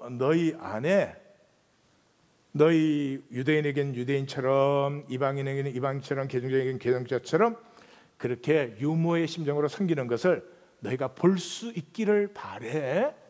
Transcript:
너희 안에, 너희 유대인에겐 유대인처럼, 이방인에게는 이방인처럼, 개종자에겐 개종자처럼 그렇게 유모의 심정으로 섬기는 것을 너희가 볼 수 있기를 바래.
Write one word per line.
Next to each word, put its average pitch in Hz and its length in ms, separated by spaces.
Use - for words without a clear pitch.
너희 160 420
안에, 127 560
너희 147 680
유대인에겐 139 640
유대인처럼, 139 1120
이방인에게는 139 680
이방인처럼, 139 520
개종자에겐 131 520
개종자처럼 127 800
그렇게 123 600
유모의 165 480
심정으로 147 400
섬기는 143 400
것을 127 400
너희가 127 300
볼 185 280
수 226 380
있기를 208 580
바래. 151 840